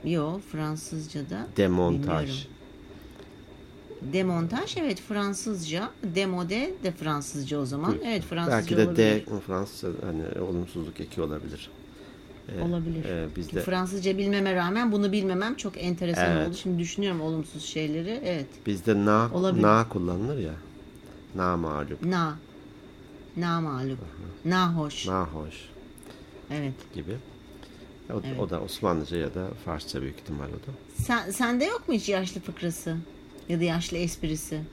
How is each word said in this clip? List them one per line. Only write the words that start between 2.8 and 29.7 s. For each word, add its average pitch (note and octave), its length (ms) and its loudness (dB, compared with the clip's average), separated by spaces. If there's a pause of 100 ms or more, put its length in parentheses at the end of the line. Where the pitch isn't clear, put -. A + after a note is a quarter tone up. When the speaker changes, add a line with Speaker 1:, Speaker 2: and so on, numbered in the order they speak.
Speaker 1:
Demontaj, F#3 640 2
evet, C4+ 240 0
Fransızca. G3+ 880 -2 (140)
Demode F#3+ 720 0 (100)
de F#3 80 2
Fransızca D3 680 -2
o C#3 60 2
zaman. C#3+ 260 0
Speaker 2:
Buyur. - 140 2
Speaker 1:
Evet, G#3+ 180 0
Fransızca E3 340 2
Speaker 2:
Belki - 200 4
de A2 80 10
Speaker 1:
olabilir. - 120 2
Speaker 2:
de G#2+ 260 8 (240)
Fransızca, G2 400 -2 (200)
hani, D#2+ 380 -2
olumsuzluk F2 560 -4
eki D#2+ 200 -4
olabilir. D2 480 -4 (880)
Ee, - 60 -2
Speaker 1:
Olabilir. E3 420 0
Speaker 2:
e, E2+ 300 -2
bizde D#3+ 260 -2
Speaker 1:
Fransızca F#3 560 0
bilmeme G3 380 4
rağmen G3+ 360 4
bunu G3+ 200 4
bilmemem G3+ 440 2
çok - 280 -6
enteresan F3 540 4
Speaker 2:
Evet. D#3 100 4
Speaker 1:
oldu. F3 160 -2
Şimdi F3+ 160 2
düşünüyorum F3 420 0
olumsuz D#3 440 -2
şeyleri. E3 600 -2
Evet. E3 200 0 (200)
Speaker 2:
Bizde G2+ 400 4
na, A2 280 8
Speaker 1:
Olabilir. F3+ 300 6
Speaker 2:
na A2 260 8
kullanılır F#2+ 480 0
ya. D#2+ 160 -2 (840)
Na F2+ 220 4
mağlup. D2 480 -2
Speaker 1:
Na. E3+ 300 2 (1000)
Na E3+ 240 2
mağlup. C3+ 280 0
Speaker 2:
Hı C3+ 40 -2
hı. - 560 -6
Speaker 1:
Nahoş. E3+ 580 4
Speaker 2:
Nahoş. D#2+ 480 0 (960)
Speaker 1:
Evet. C#3+ 220 -2 (220)
Speaker 2:
Gibi. E2+ 160 -4 (1040)
O, G#2 140 0
Speaker 1:
Evet. C3 120 -4
Speaker 2:
o F#2 100 0
da E2+ 120 -2
Osmanlıca E2+ 560 2
ya D2+ 180 0
da F#2 120 -2 (180)
Farsça D2+ 360 -4